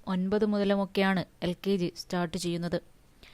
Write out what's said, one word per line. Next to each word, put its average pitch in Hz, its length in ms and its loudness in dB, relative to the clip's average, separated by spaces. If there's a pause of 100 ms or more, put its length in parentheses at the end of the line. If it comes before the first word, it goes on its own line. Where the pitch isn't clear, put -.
ഒൻപത് 190 380 0
മുതലുമൊക്കെയാണ് 196 800 2 (180)
എൽ 175 120 0 (120)
കെ 202 80 2
ജി 175 220 0
സ്റ്റാർട്ട് 175 400 -4
ചെയ്യുന്നത്. 170 440 -4 (520)